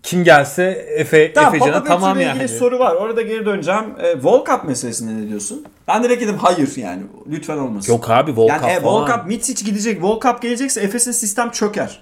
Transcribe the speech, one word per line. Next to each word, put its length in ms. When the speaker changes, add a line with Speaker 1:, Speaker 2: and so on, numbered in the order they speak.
Speaker 1:
kim 200
gelse 400
Efe, 360
Speaker 2:
Tamam, 220
Speaker 1:
Efecan'a 160
Speaker 2:
Papa 120
Petru'yla 160
Speaker 1:
tamam 200
Speaker 2:
ilgili 180
Speaker 1:
yani. 100
Speaker 2:
soru 320
var. 160
Orada 260
geri 240
döneceğim. 400
E, 200
Volkap 440
meselesinde 580
ne 40
diyorsun? 360
Ben 160
direkt 200
dedim 140
hayır 400
yani. 260
Lütfen 260
olmasın. 360
Speaker 1:
Yok 160
abi, 280
Volkap 240
Speaker 2:
Yani, 120
e, 60
Speaker 1:
falan. 220
Speaker 2:
Volkap, 260
Mitsic 380
gidecek. 380
Volkap 380
gelecekse 400
Efes'in 300
sistem 400
çöker. 500